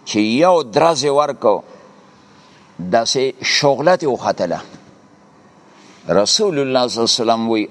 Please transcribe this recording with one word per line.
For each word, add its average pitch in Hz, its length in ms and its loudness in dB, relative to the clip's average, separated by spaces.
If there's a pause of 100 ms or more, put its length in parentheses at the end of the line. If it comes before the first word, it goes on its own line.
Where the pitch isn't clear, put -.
چې - 100 -6
یو 143 460 2
درز 143 420 0
یې 147 60 0
ورکو، 139 520 0 (1160)
داسې 117 640 -2
شغلت 147 600 0
یې 156 40 -2
وختله. 98 540 -4 (1500)
رسول 143 500 2
الله 131 300 0
صلی 110 100 -8
الله 117 160 0
علیه 123 80 -2
وسلم 113 280 0
وی، 107 200 0